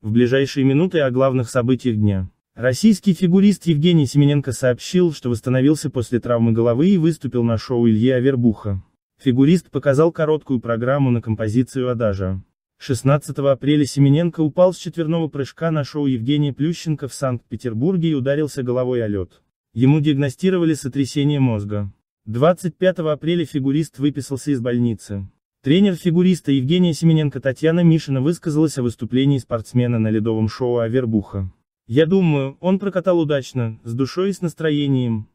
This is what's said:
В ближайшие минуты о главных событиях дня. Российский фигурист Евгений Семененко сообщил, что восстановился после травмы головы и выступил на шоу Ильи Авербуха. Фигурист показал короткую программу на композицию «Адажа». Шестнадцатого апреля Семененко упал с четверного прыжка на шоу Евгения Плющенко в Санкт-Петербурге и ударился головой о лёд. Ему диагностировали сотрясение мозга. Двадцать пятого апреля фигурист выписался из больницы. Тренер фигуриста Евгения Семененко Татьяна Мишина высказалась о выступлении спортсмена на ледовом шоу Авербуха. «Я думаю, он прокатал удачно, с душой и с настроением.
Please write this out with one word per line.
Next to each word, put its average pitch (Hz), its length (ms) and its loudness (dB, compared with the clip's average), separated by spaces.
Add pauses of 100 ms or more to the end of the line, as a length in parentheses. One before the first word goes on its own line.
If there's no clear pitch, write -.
В 107 120 -4
ближайшие 131 500 2
минуты 156 380 2
о 131 100 0
главных 127 380 0
событиях 120 480 0
дня. 98 340 0 (240)
Российский 185 560 2
фигурист 190 560 2
Евгений 160 380 4
Семененко 143 480 2
сообщил, 156 580 0
что 135 180 -8
восстановился 131 600 0
после 120 320 -4
травмы 117 320 0
головы 117 380 2
и 196 60 4
выступил 151 460 -2
на 117 140 0
шоу 120 280 -2
Ильи 113 260 2
Авербуха. 120 680 0 (400)
Фигурист 139 500 2
показал 147 420 2
короткую 151 480 -2
программу 123 500 0
на 120 100 0
композицию 113 680 -2
«Адажа». 98 520 -2 (360)
Шестнадцатого 139 760 0
апреля 147 320 2
Семененко 143 560 2
упал 180 320 2
с 175 60 -10
четверного 165 500 -4
прыжка 139 420 -6
на 156 140 -2
шоу 147 220 -6
Евгения 135 480 0
Плющенко 151 560 -4
в - 40 -16
Санкт-Петербурге 131 1000 -2
и - 20 0
ударился 143 500 -2
головой 123 400 -2
о 110 60 -4
лёд. 95 320 -6 (320)
Ему 131 260 4
диагностировали 156 760 0
сотрясение 139 680 -2
мозга. 104 500 -2 (320)
Двадцать 151 540 0
пятого 170 340 0
апреля 165 320 -2
фигурист 139 560 -4
выписался 139 520 -4
из 131 100 -2
больницы. 117 680 -4 (360)
Тренер 185 300 4
фигуриста 175 580 0
Евгения 160 400 2
Семененко 156 480 2
Татьяна 156 440 0
Мишина 156 360 2
высказалась 151 600 -2
о - 20 -2
выступлении 127 560 0
спортсмена 120 640 -2
на 110 100 0
ледовом 110 400 -2
шоу 120 300 -4
Авербуха. 110 720 -4 (320)
«Я 147 220 2
думаю, 151 540 0
он 185 180 0
прокатал 185 400 0
удачно, 131 640 -4
с 117 100 -10
душой 135 380 -2
и - 20 -4
с - 80 -10
настроением. 143 920 -2